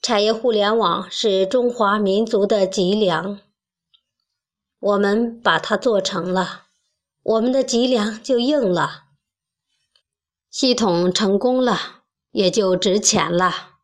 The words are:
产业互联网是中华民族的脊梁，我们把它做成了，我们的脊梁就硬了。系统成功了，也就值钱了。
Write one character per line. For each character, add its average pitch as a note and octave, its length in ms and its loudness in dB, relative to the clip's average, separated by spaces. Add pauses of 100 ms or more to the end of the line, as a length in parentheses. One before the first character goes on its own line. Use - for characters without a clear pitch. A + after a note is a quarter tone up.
产 G#3 240 0
业 A3 80 2
互 A#3 180 -2
联 G#3+ 260 2
网 F#3 340 -2
是 F#3+ 360 0
中 B3 220 0
华 G#3+ 300 2
民 G#3 260 0
族 G#3 220 0
的 G3 200 2
脊 F#3 280 0
梁， G3 460 -2 (1400)
我 G3+ 180 0
们 A3 420 0
把 E3 200 2
它 - 160 -2
做 G#3+ 240 0
成 F#3 320 -4
了， F3+ 340 -4 (560)
我 A3 180 0
们 B3 120 0
的 C4+ 100 0
脊 A#3+ 240 0
梁 A3 340 -2
就 B3+ 180 0
硬 C#4 220 0 (120)
了。 D#3+ 320 -4 (1500)
系 B3+ 240 0
统 F3+ 380 0
成 G3 260 0
功 B3+ 240 0
了， - 420 -4 (260)
也 F#3+ 200 0
就 F#3 240 0
值 F#3 240 0
钱 F3 320 0
了。 F3 540 -2